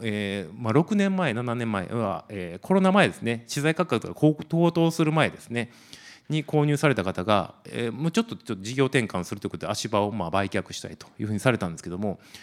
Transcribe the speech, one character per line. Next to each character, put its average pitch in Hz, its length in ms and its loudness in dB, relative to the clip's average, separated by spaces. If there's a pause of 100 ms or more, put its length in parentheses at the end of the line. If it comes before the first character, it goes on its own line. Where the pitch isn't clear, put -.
え 101 460 -4
ー、 90 60 -16
ま 120 140 -4
あ、 110 40 2
六 165 220 4
年 196 200 2
前、 165 180 0
七 120 220 -2
年 117 160 -2
前 95 160 -2
は、 101 420 -2
え 90 320 -8
ー、 - 40 -20
コ 190 100 4
ロ 196 60 6
ナ 190 100 6
前 185 160 6
で 90 80 -2
す - 60 -14
ね、 117 260 -2
資 - 140 -4
材 156 120 2
価 175 120 0
格 113 220 -2
が 90 60 -6
高 151 200 4 (380)
騰 165 200 2
す 165 120 0
る 151 80 0
前 147 200 2
で - 80 -14
す - 100 -18
ね、 117 220 -4 (580)
に 151 160 -2
購 151 180 2
入 147 140 2
さ 151 100 2
れ 135 80 4
た 98 80 -2
方 92 220 -2
が、 104 300 2 (100)
え 117 240 -4
ー、 - 20 -8
も 139 160 -2
う 165 40 0
ち 226 80 2
ょ - 20 4
っ 226 40 2
と、 - 120 -10
ち - 140 -10
ょ - 40 -2
っ - 20 -12
と 95 60 -12
事 117 120 -8
業 135 100 4
転 131 220 2
換 90 180 -4
す 104 100 -8
る 101 60 -12
と - 60 -4
い - 20 -4
う - 20 -20
こ 87 60 -10
と - 100 -8
で 101 40 -2
足 104 180 -4
場 101 140 2
を 104 80 -2
ま 98 160 -4
あ - 20 -4
売 98 180 0
却 - 240 -4
し - 80 -10
た - 100 -12
い - 60 -16
と - 100 -20 (140)
い - 60 -6
う - 20 -2
ふ 107 40 -2
う - 20 -2
に 101 60 -2
さ 131 120 2
れ 110 60 2
た 98 100 -2
ん 82 60 -6
で 82 40 -12
す - 60 -16
け 87 60 -10
ど 87 80 -8
も、 101 220 -4 (240)